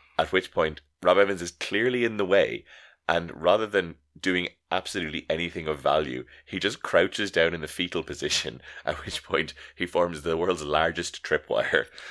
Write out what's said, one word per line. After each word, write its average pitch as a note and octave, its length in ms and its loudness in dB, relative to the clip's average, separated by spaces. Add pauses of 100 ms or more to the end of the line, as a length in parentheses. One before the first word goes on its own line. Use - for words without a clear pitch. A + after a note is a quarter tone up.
(160)
at D#2+ 140 0
which F#2+ 220 0
point D#2+ 300 -2 (200)
Rob F2+ 160 6
Evans G2 240 4
is E2+ 80 -6
clearly A#2+ 540 0
in A2 120 -2
the G#2 80 0
way, F2 400 2 (440)
and E2+ 260 0
rather F#2+ 320 2
than F#2 300 0 (240)
doing F2+ 280 0 (220)
absolutely E2+ 580 -4
anything E2 380 -4
of D2+ 140 -4
value, C#2 440 0 (200)
he F#2+ 160 -8
just G#2+ 220 -4
crouches F#2 500 2
down E2 220 4
in E2 60 -8
the D2+ 60 -10
fetal E2+ 380 -4
position, C#2+ 560 -4 (120)
<laughs> - 140 -18
at D2+ 180 -6
which - 200 -10
point D#2 280 -2 (220)
he F2+ 100 -4
forms F2 380 0
the E2 140 0
world's E2+ 260 0
largest E2 640 0
tripwire. - 600 0 (240)